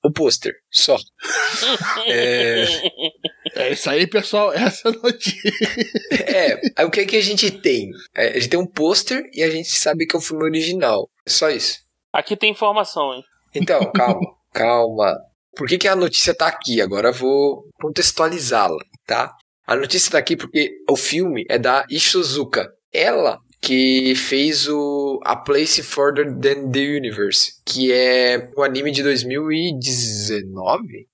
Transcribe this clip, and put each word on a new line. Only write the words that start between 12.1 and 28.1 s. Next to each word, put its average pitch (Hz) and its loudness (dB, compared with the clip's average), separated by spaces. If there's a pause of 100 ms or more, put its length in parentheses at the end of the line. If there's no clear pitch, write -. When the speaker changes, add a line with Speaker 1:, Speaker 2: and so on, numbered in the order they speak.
Speaker 2:
Aqui - -2
tem 214 0
informação, 202 -2
hein? 127 -12 (320)
Speaker 1:
Então, 143 0
calma, 123 0 (160)
<laughs> - -20
calma. 113 2 (360)
Por 135 -6
que 180 4
que 196 2
a 190 4
notícia 175 2
tá 160 0
aqui? 120 0
Agora 101 2
eu 123 4
vou 139 2 (160)
contextualizá-la, 147 0 (240)
tá? 117 -2 (320)
A 120 2
notícia - 0
tá 160 4
aqui 165 0
porque 147 -2 (180)
o 135 4
filme 151 -2
é 120 0
da 127 2
Ishizuka. 143 0 (200)
Ela 156 2 (220)
que 131 2
fez 139 0
o 143 -2
A - 0
Place 151 0
Further 143 0
Than 135 0
the 135 0
Universe, 117 -2 (140)
que 127 2
é 127 2